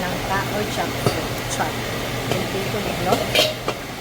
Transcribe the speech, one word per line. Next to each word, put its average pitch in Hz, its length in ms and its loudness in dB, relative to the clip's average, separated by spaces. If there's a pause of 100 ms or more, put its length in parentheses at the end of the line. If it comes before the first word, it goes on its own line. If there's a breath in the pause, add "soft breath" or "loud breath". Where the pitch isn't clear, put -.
nangka 180 360 0 (120)
or 202 120 2 (120)
jackfruit. - 560 2 (240)
Char! 165 160 0 (640)
Yung 185 160 0
dito, 196 280 0 (280)
no? 196 80 4 (880)